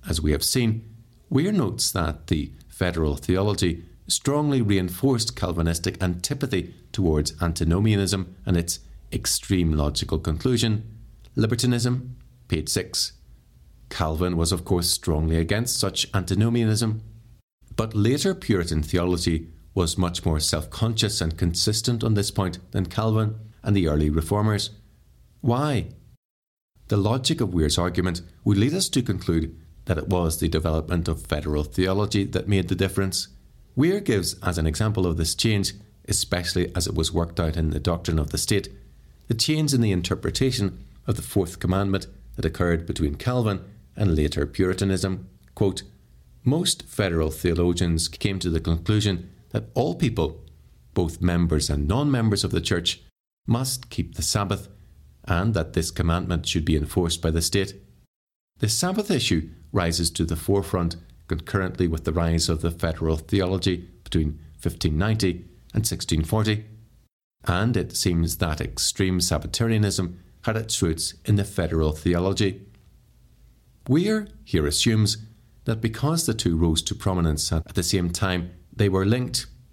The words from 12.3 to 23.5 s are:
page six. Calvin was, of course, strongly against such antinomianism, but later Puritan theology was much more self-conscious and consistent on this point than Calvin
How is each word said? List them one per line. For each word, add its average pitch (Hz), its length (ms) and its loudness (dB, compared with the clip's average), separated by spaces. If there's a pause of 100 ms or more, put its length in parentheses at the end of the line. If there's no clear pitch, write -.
page 80 220 -2
six. - 440 -2 (760)
Calvin 85 480 0
was, 82 140 2
of 87 120 -2
course, 87 260 0
strongly 80 480 0
against 101 420 0
such - 340 -2
antinomianism, 110 880 2 (720)
but 110 200 -2
later 139 400 2
Puritan 85 480 0
theology 87 640 2 (260)
was 87 240 2
much 87 280 0
more 78 140 2
self-conscious 110 800 -2
and 82 180 -2
consistent 110 680 0
on 113 100 2
this 101 180 0
point 92 280 -2 (120)
than 98 140 0
Calvin 110 500 0 (280)